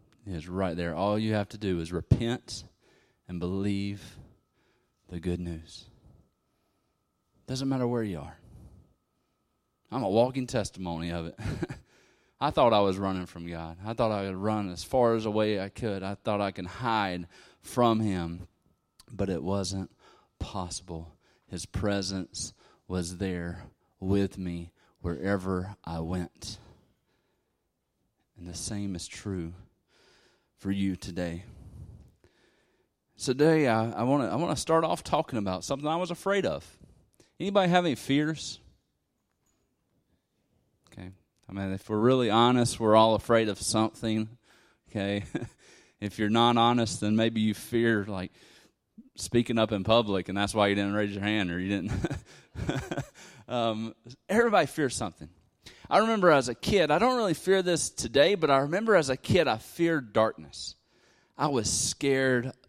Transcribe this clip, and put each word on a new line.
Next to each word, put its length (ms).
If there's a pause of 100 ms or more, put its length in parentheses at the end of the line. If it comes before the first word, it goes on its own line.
(240)
He 100
is 140
right 280
there. 180
All 240
you 140
have 180
to 80
do 220
is 100
repent 760 (640)
and 120
believe 800 (880)
the 120
good 200
news. 460 (1600)
Doesn't 220
matter 180
where 160
you 160
are. 180 (1500)
I'm 120
a 60
walking 380
testimony 680
of 140
it. 120 (500)
<laughs> 520
I 100
thought 240
I 60
was 180
running 260
from 240
God. 380
I 80
thought 180
I 140
could 100
run 340
as 140
far 300
as 100
away 360
I 100
could. 320
I 120
thought 280
I 80
can 160
hide 600 (360)
from 380
him. 480 (640)
But 200
it 120
wasn't 480 (480)
possible. 800 (300)
His 180
presence 880 (340)
was 300
there 480 (340)
with 380
me 360 (280)
wherever 760 (100)
I 160
went. 580 (1800)
And 80
the 80
same 400
is 120
true 480 (1040)
for 140
you 260
today. 480 (1700)
So 180
today, 340
I, 240
I 140
wanna, 240
I 80
wanna 200
start 280
off 180
talking 360
about 260
something 240
I 80
was 160
afraid 340
of. 180 (760)
Anybody 300
have 140
any 120
fears? 640 (2250)
Okay. 180 (380)
I 40
mean, 200
if 160
we're 100
really 320
honest, 480
we're 180
all 180
afraid 340
of 120
something. 680 (600)
Okay. 340 (100)
<laughs> 0 (640)
If 200
you're 100
not 260
honest, 440
then 160
maybe 240
you 140
fear, 520
like, 240 (840)
speaking 420
up 140
in 100
public, 460
and 100
that's 160
why 140
you 80
didn't 180
raise 180
your 120
hand 260
or 80
you 100
didn't. 280
<laughs> 1080 (440)
Um, 480 (320)
everybody 380
fears 280
something. 340 (600)
I 80
remember 320
as 180
a 60
kid, 380
I 80
don't 160
really 180
fear 280
this 280
today, 460
but 120
I 100
remember 360
as 140
a 80
kid, 320
I 80
feared 560
darkness. 640 (600)
I 120
was 200
scared 840 (160)